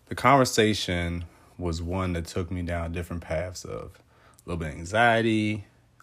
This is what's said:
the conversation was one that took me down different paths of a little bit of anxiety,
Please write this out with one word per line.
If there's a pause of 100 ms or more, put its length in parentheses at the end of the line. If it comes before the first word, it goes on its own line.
the
conversation (320)
was
one
that
took
me
down
different
paths
of (460)
a
little
bit
of
anxiety, (380)